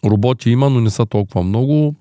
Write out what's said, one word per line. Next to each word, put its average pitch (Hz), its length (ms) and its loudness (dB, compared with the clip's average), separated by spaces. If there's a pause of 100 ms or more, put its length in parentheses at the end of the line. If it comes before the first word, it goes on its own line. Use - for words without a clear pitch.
Роботи 110 460 0
има, 135 200 2
но 127 100 2
не 110 100 2
са 113 160 -2
толкова 98 360 -2
много. 139 580 0